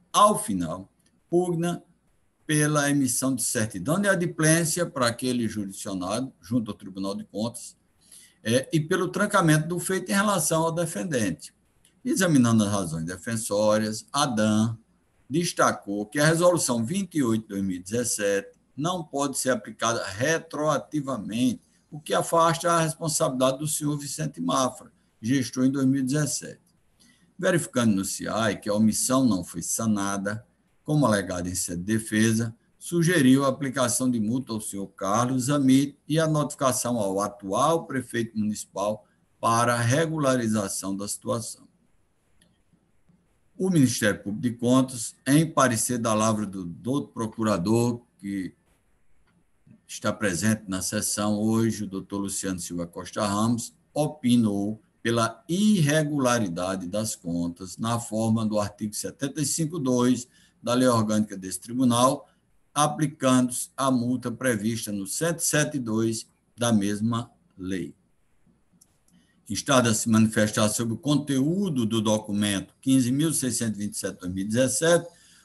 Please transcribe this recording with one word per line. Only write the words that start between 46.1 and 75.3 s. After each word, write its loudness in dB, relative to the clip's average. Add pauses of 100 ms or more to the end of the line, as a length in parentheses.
lavra 2
do -8
doutor -6
procurador, 0 (180)
que -8 (1300)
está -6
presente 0
na -6
sessão -2
hoje, 0
o -6
doutor -8
Luciano -6
Silva -8
Costa -6
Ramos, -2 (180)
opinou 2 (220)
pela 0
irregularidade 2
das -4
contas -6
na -2
forma 0
do 0
artigo -6
setenta -6
e 0
cinco -2
dois 2 (340)
da 0
Lei 4
Orgânica 2
desse -10
Tribunal, 2 (460)
aplicando-se 2
a 0
multa 0
prevista -2
no -6
cento -4
e -6
sete 0
dois -2 (280)
da 0
mesma 0 (260)
lei. -8 (1500)
Instado 2
a 4
se -2
manifestar 4
sobre -2
o -6
conteúdo 0
do 0
documento 0
quinze 4
mil 0
seiscentos -2
e -6
vinte -6
e -10
sete, -8
dois -6
mil -4
e -6
dezessete, 2 (360)